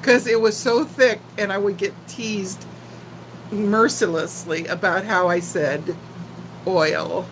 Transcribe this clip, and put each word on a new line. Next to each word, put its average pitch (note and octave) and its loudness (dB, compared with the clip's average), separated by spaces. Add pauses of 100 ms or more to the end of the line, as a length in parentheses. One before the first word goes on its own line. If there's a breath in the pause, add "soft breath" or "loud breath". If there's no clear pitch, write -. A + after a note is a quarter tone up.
cause C4 4
it A3+ 4
was G#3+ 4
so A#3+ 2
thick B3+ 2 (180)
and G3+ -2
I F#3+ -2
would G3+ 0
get G3 -4 (140)
teased G#3 -6 (840 loud breath)
mercilessly G3+ 2
about F3+ 0
how F#3 2
I F3 2
said D#3+ 0 (720)
oil. E3 0